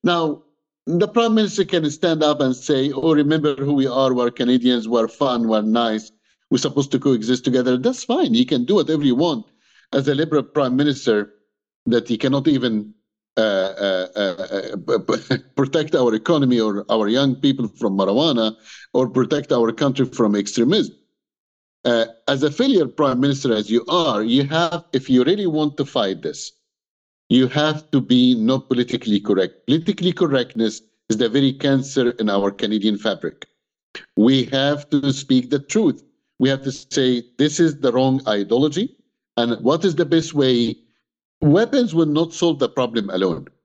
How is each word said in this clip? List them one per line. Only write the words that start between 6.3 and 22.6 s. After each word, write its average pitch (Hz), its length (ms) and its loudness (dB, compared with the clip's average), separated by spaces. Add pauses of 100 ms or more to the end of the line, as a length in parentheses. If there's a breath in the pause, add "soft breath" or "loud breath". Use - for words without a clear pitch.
we're 127 80 2
supposed 139 340 -2
to 135 80 0
coexist 123 440 0
together." 127 320 2
That's 240 280 -2
fine. 262 300 0
He 220 100 2
can 123 200 0
do 185 120 2
whatever 151 260 0
you 127 140 2
want 147 300 -2 (460 soft breath)
as 135 140 0
a 147 80 0
liberal 151 300 0
prime 131 320 -2
minister 131 560 0 (540)
that 117 220 0
he 113 80 -2
cannot 139 300 -2
even, 123 480 -2 (420)
uh, 113 40 0
uh, 95 680 -2 (100)
uh, 95 600 -6 (120)
uh, 113 100 0
<laughs> - 580 -4
protect 151 400 -2
our 120 180 2
economy 127 460 0
or 107 280 -2
our 110 200 0
young 131 260 0
people 135 320 0
from 101 320 -4
marijuana 110 560 0 (400 loud breath)
or 131 140 2
protect 131 440 -2
our 117 200 2
country 135 340 0
from 110 300 0
extremism. 123 580 0 (880)
Uh, 117 220 2 (200)
as 135 160 -2
a 147 80 2
failure 214 360 2